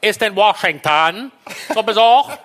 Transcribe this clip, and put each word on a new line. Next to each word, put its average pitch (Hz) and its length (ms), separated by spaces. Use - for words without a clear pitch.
ist 202 200
in 208 140
Washington 175 960
zu 220 100
Besuch. 233 480